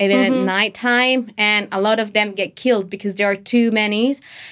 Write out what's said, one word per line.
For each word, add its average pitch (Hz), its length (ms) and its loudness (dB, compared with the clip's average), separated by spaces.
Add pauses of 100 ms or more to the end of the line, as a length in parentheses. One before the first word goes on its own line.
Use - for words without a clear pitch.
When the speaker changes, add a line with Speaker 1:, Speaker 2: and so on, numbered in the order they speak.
Speaker 1:
even 196 180 4
Speaker 2:
Mm-hmm. 254 220 2
Speaker 1:
at - 40 0
nighttime, 240 960 0
and 208 320 0
a 196 100 -4
lot 214 200 2
of 208 140 -6
them 208 180 0
get 196 240 -6
killed 208 340 0
because 202 240 -6
there 202 160 0
are 196 60 -2
too 233 340 0
many, 214 460 0 (360)